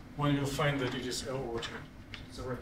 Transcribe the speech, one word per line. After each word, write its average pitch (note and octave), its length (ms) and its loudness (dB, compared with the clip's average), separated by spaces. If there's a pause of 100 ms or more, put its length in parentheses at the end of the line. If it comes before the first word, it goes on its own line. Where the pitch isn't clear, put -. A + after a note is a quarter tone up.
(160)
one C#3+ 200 6
will C#3 80 4
find C#3 360 4
that A#2+ 160 2
it B2 100 -2
is A#2+ 220 -2
L C3 80 0
over A#2 240 -2
two. - 100 -4 (580)
It's - 100 -12
the - 40 -6
right B2 200 -2